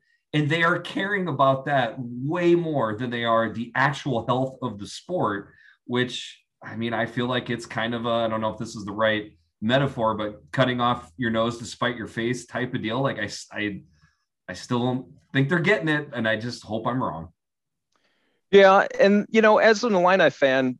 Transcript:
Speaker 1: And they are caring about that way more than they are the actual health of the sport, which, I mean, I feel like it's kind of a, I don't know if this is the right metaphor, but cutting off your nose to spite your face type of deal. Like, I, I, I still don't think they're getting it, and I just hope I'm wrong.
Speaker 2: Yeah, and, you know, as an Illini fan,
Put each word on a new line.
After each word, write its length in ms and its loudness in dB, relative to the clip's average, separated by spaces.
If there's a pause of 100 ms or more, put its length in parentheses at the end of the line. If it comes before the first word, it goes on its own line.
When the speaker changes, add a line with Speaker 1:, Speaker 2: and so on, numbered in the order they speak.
(340)
Speaker 1:
And 160 0
they 140 0
are 160 2
caring 480 -4
about 380 2
that 340 0
way 560 0
more 420 0
than 140 -6
they 140 -4
are 280 2
the 220 -8
actual 520 0
health 360 -2
of 160 -8
the 80 -12
sport, 640 -6 (340)
which, 540 -4 (220)
I 140 -14
mean, 180 -4
I 120 0
feel 200 -4
like 240 -4
it's 160 -6
kind 260 -4
of 140 -4
a, 20 -4
I 200 0
don't 120 -4
know 120 -2
if 60 -12
this 180 -10
is 80 -12
the 80 -8
right 400 0 (280)
metaphor, 540 0
but 280 -8 (100)
cutting 280 0
off 360 -2
your 160 -2
nose 260 0
to 60 -14
spite 320 -4
your 100 -10
face 400 -6
type 260 -6
of 100 -6
deal. 180 -4
Like, 180 -4
I, 100 -6 (240)
I, 300 -6 (640)
I 60 -10
still 260 -4
don't 280 -2 (280)
think 160 2
they're 80 2
getting 300 0
it, 260 -2
and 120 -2
I 100 2
just 280 -8
hope 220 -6
I'm 160 -2
wrong. 260 -6 (1200)
Speaker 2:
Yeah, 360 8 (120)
and, 300 4
you 140 4
know, 160 6
as 260 4
an 100 0
Illini 360 4
fan, 500 2